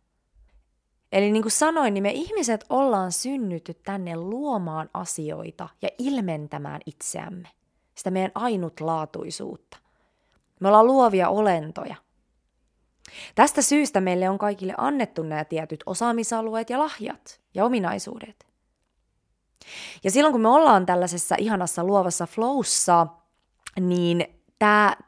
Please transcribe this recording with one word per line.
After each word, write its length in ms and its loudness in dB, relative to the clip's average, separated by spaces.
Eli 200 2
niin 100 2
kuin 100 -2
sanoin, 420 2
niin 80 -2
me 80 0
ihmiset 580 -4
ollaan 440 0
synnytty 600 -6
tänne 420 -8
luomaan 800 -6
asioita 760 -10
ja 60 -4
ilmentämään 880 -6
itseämme, 600 -12
sitä 160 -8
meidän 240 -2
ainutlaatuisuutta. 1400 -6
Me 80 2
ollaan 180 10
luovia 420 6
olentoja. 680 0
Tästä 280 4
syystä 380 2
meille 280 0
on 100 -2
kaikille 400 -4
annettu 440 -2
nämä 220 -4
tietyt 420 -8
osaamisalueet 840 -4
ja 80 -2
lahjat 640 -8
ja 100 2
ominaisuudet. 840 -4
Ja 60 0
silloin 220 4
kun 80 0
me 80 4
ollaan 380 6
tällaisessa 520 0
ihanassa 460 -2
luovassa 420 0
flowssa, 800 2
niin 460 2
tää, 380 4